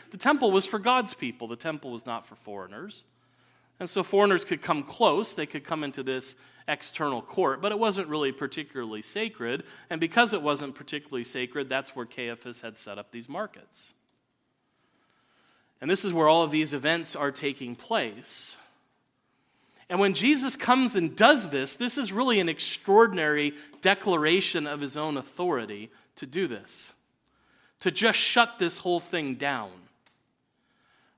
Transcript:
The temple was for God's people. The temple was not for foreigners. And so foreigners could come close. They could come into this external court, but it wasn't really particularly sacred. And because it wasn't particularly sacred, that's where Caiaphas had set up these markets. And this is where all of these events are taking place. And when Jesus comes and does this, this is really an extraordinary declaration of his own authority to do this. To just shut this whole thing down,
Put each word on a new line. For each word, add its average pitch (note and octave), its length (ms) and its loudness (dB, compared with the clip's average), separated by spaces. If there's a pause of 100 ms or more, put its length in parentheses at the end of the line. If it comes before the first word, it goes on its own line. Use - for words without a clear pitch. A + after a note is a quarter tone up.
(120)
The F#3+ 60 -16
temple B3+ 340 4
was F#3+ 160 4
for A3 100 -4
God's A#3+ 360 2
people. A#2 340 -8
The A#2 80 -8
temple C#3+ 360 -8
was A2+ 140 -12
not A#2 220 -8
for G#2 80 -20
foreigners. G2+ 680 -14 (760)
And F3 100 -8
so F#3+ 140 -2
foreigners G3 420 4
could D#3 160 -4
come D3+ 220 -2
close. G3 500 2
They D#3 140 -6
could C#3 160 -10
come D#3 200 -6
into C#3 200 -8
this C3 320 -6 (320)
external C#3+ 540 -4
court, C#3 400 0
but G#3 100 0
it G#3 80 -4
wasn't G3 300 0
really D3 240 0
particularly C3 680 -8
sacred. D#3 640 -6 (260)
And E3 120 -6
because G#3+ 320 2
it F3+ 80 -2
wasn't C#3+ 340 -2
particularly C#3+ 480 -8
sacred, B2+ 460 -6
that's C3 260 -4
where B2 100 -8
Caiaphas A#2+ 560 -10
had A2 160 -14
set G2+ 220 -12
up - 120 -16
these A#2+ 180 -14
markets. - 640 -12 (1900)
And C3+ 80 -4
this F#3+ 160 2
is F3+ 80 0
where D#3 140 6
all D#3+ 160 8
of D3+ 80 0
these D3+ 220 0
events D#3 420 -2
are C#3+ 160 -2
taking C3+ 420 -6
place. - 840 -6 (1300)
And F3+ 80 0
when G3 160 6
Jesus B3+ 440 4
comes B3+ 380 4
and E3 200 0
does A3+ 340 6
this, C#3 260 -2
this A#3+ 220 -2
is A3+ 140 -4
really A3+ 280 2
an E3+ 100 2
extraordinary D#3+ 1040 4 (280)
declaration F3+ 840 2
of D3 140 -6
his C#3+ 160 -6
own D3+ 200 -2
authority A#2 720 -4 (280)
to C3+ 100 -12
do E3 200 -4
this. - 460 -12 (840)
To F3+ 120 0
just A3 280 2
shut - 400 2
this E3 200 0
whole F3 200 0
thing D#3 360 -4
down, B2 360 -4 (1500)